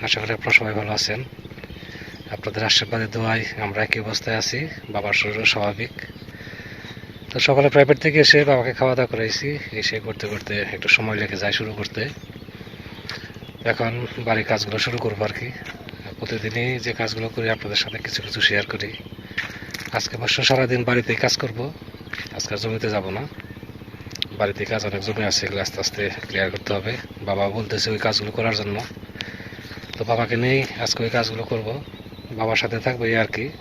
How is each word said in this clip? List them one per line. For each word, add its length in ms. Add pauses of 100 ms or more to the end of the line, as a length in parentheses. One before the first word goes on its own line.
আশা 160
করি 160
আপনারা 220
সবাই 200
ভালো 200
আছেন। 200 (1160)
আপনাদের 340
আশীর্বাদে 440
দোয়ায় 300 (220)
আমরা 200
একই 200
অবস্থায় 360
আছি, 180 (340)
বাবার 280
শরীরও 320
স্বাভাবিক। 400 (1400)
তো 60 (120)
সকালে 260
প্রাইভেট 320
থেকে 200
এসে 140 (100)
বাবাকে 300
খাওয়া 180
দাওয়া 160
করাইছি, 340 (340)
এসে 140 (120)
করতে 240
করতে 220 (220)
একটু 200
সময় 260
লেগে 200
যায় 180
শুরু 200
করতে। 220 (1700)
এখন 200 (360)
বাড়ির 240
কাজগুলো 340
শুরু 200
করবো 220
আর 120
কি। 80 (680)
প্রতিদিনই 520 (160)
যে 140
কাজগুলো 360
করি 200
আপনাদের 280
সাথে 220
কিছু 200
কিছু 220
শেয়ার 240
করি। 180 (1080)
আজকে 220
অবশ্য 180 (120)
সারাদিন 400
বাড়িতেই 340
কাজ 180
করব, 180 (800)
আজকে 180
আর 80
জমিতে 320
যাব 120 (100)
না। 60 (1160)
বাড়িতে 220 (100)
কাজ 180
অনেক 180
জমি 240
আছে, 140
এগুলো 200
আস্তে 180
আস্তে 180 (260)
ক্লিয়ার 260
করতে 240
হবে। 160 (360)
বাবা 140 (140)
বলতেছে 360
ওই 120
কাজগুলো 320
করার 220
জন্য, 180 (1160)
তো 140
বাবাকে 340
নিয়েই 180 (220)
আজকে 220
ওই 120
কাজগুলো 340
করব, 160 (720)
বাবার 220
সাথে 240
থাকবো 260
এই 120
আর 120
কি। 100 (160)